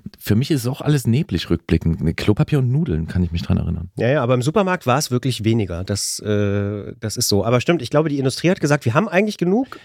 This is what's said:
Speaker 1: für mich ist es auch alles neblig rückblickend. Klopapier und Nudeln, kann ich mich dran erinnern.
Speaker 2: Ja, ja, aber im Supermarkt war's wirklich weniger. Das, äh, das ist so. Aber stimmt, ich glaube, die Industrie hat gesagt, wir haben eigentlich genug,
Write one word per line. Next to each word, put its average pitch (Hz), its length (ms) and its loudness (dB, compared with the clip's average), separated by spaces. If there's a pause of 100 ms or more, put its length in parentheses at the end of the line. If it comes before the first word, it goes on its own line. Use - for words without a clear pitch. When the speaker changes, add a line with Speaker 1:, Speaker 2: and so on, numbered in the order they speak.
(200)
Speaker 1:
für - 160 0
mich 131 160 2
ist 135 100 2
es 113 60 -4
auch 135 140 -4
alles 143 260 0
neblig 113 420 0
rückblickend. 82 680 0
Klopapier 147 420 0
und 127 100 2
Nudeln, 95 380 0
kann 90 160 0
ich 82 80 -2
mich 85 120 -4
dran 90 140 0
erinnern. 82 380 -4
Speaker 2:
Ja, 110 140 0
ja, 147 120 2
aber 120 120 2
im 127 80 2
Supermarkt 180 460 0
war's 131 220 2
wirklich 123 360 -2
weniger. 98 400 0
Das, - 340 -4
äh, 101 800 -2
das 110 160 -6
ist - 140 -2
so. 98 160 2
Aber 120 160 4
stimmt, 170 200 2
ich 117 100 -8
glaube, 156 180 2
die 143 100 -2
Industrie 135 300 0
hat 185 100 0
gesagt, 147 240 2
wir 113 100 0
haben 185 140 2
eigentlich 214 300 0
genug, 196 480 0